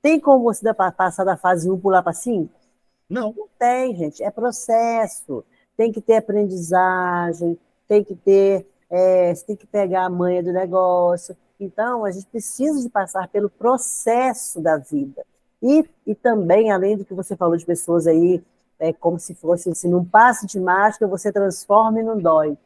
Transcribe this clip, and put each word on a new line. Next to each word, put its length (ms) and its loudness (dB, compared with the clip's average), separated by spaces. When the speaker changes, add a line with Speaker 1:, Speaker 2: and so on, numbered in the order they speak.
Speaker 1:
Tem 180 4
como 240 4
você 200 -2
dar 100 0
pa-, 180 0
passar 320 -2
da 140 0
fase 320 0
um 100 -2
pular 240 2
pra 100 -4
cinco? 380 -6
Speaker 2:
Não. 280 -6
Speaker 1:
Não 100 -14
tem, 360 0
gente. 280 -6
É 80 -4
processo. 1120 -2
Tem 140 2
que 100 -8
ter 160 4
aprendizagem, 1400 0
tem 160 4
que 120 -10
ter, 520 2
é, 440 2
você 120 -10
tem 100 -8
que 120 -20
pegar 380 0
a 40 -4
manha 340 0
do 80 -4
negócio. 880 0
Então, 460 -6
a 60 -4
gente 140 -14
precisa 560 -4
de 80 -6
passar 380 -4
pelo 220 -2
processo 1120 -2
da 160 2
vida. 460 -8
E, 240 4
e 100 -4
também, 560 2
além 260 0
do 80 -12
que 80 -14
você 240 -8
falou 180 2
de 100 -6
pessoas 420 0
aí, 360 4
é, 120 -2
como 280 -2
se 140 -14
fosse 360 -2
assim, 200 -4
num 140 2
passe 420 4
de 140 -8
mágica, 480 0
você 240 -4
transforma 680 2
e 40 -4
não 140 -4
dói. 480 2